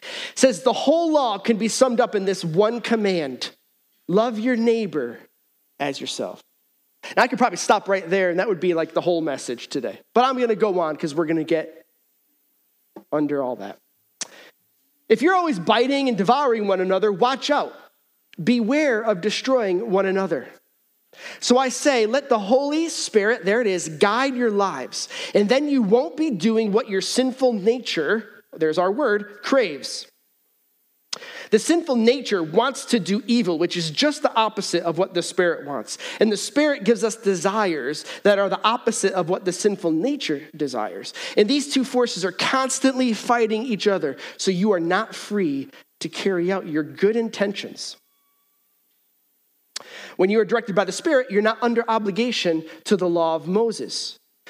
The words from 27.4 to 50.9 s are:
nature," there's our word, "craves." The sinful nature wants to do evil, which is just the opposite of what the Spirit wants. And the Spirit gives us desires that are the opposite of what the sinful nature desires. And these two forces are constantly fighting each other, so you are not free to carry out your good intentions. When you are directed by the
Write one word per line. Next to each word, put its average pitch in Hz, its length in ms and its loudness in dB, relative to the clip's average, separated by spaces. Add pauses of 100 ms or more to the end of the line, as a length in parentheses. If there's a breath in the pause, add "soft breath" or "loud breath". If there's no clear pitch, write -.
nature," 214 920 0 (100)
there's 156 240 0
our 185 140 4
word, 208 520 0
"craves." 175 640 -2 (1400 loud breath)
The 220 100 4
sinful 311 380 2
nature 220 440 2
wants 196 440 0
to 240 140 2
do 190 280 -2
evil, 180 320 2
which 170 160 -2
is 165 160 -4
just - 300 -2
the 262 120 0
opposite 202 500 0
of 165 140 -2
what 185 160 0
the 170 80 -2
Spirit 165 460 -2
wants. 135 300 -8 (240 loud breath)
And 214 100 4
the 202 60 0
Spirit 285 480 0
gives 208 180 4
us 220 140 -2
desires 175 880 -2 (180 loud breath)
that 196 160 6
are 196 80 2
the 185 160 -4
opposite 214 480 0
of 180 160 -2
what 185 160 -2
the 180 80 -2
sinful 190 400 0
nature 160 640 -2
desires. 117 580 -6 (220 loud breath)
And 208 140 6
these 277 240 0
two 262 100 2
forces 233 400 0
are 180 80 -2
constantly 262 800 0
fighting 220 520 0
each 240 220 -2
other, 160 300 0 (220 loud breath)
so - 120 -2
you 190 220 2
are 185 80 2
not 180 340 0
free 160 560 -4 (300 loud breath)
to - 80 -6
carry 180 420 -2
out 190 180 -4
your 156 160 -2
good 185 340 0
intentions. - 800 -4 (2250 loud breath)
When 185 140 2
you 214 100 4
are 214 60 4
directed 214 300 -2
by 196 100 4
the 185 80 -4